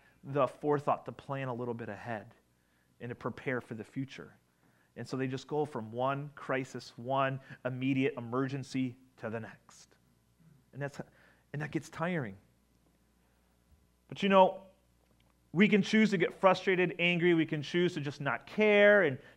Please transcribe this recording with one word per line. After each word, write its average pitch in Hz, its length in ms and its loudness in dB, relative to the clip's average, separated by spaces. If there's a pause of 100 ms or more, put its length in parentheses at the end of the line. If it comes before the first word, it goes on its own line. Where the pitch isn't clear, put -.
(240)
the 135 240 0
forethought 143 580 -2
to 131 60 -12
plan 135 380 -8
a 123 40 -6
little 120 200 -6
bit 113 160 -10
ahead 107 360 -10 (760)
and 120 80 -10
to 120 60 -10
prepare 127 440 -6
for - 140 -10
the 107 100 -10
future. - 480 -10 (640)
And 113 100 -12
so 131 120 -6
they 131 100 -2
just 131 200 -8
go 151 180 -2
from 113 260 -8
one 135 440 -4
crisis, 131 600 -6
one 135 460 -2 (240)
immediate 131 520 0
emergency 127 800 -4 (240)
to 117 100 -8
the 110 120 -6
next. - 480 -20 (840)
And 131 100 -14
that's, 143 200 -8 (500)
and 143 100 -8
that 143 100 -8
gets - 180 -6
tiring. 156 480 -6 (1700)
But, - 160 -10
you 202 60 2
know, 190 320 6 (880)
we 190 160 6
can 196 140 4
choose 214 300 4
to 196 60 2
get - 220 -2
frustrated, 180 580 4
angry. 175 360 2
We 165 120 2
can 151 160 -4
choose 175 340 0
to 156 40 -6
just 143 220 -8
not 127 260 -4
care 208 560 6
and 135 140 0 (200)